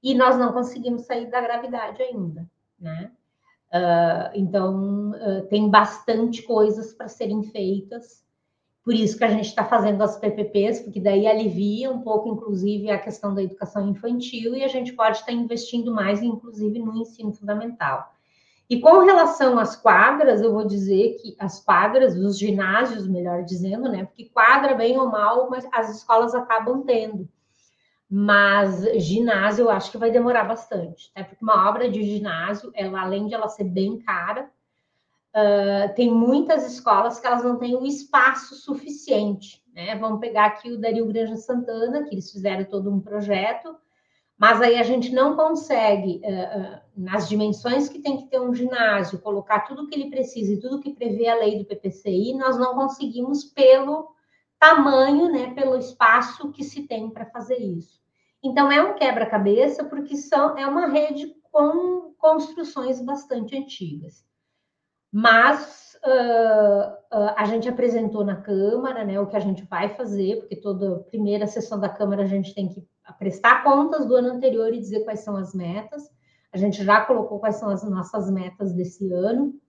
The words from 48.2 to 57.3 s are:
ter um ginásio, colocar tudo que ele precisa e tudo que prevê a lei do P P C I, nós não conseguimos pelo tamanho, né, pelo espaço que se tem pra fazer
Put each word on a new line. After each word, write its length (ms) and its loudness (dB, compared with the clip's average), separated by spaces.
ter 140 -2
um 120 -4
ginásio, 680 -2
colocar 400 -2
tudo 260 -10
que 80 -14
ele 160 -6
precisa 420 -4
e 60 -2
tudo 220 -6
que 100 -10
prevê 380 -2
a 80 2
lei 220 0
do 60 -8
P 120 -10
P 140 -6
C 200 -8
I, 240 0
nós 240 -2
não 160 0
conseguimos 720 -4
pelo 640 4
tamanho, 720 6
né, 240 -4
pelo 220 0
espaço 720 0
que 140 -12
se 240 -14
tem 200 -8
pra 180 -14
fazer 320 -6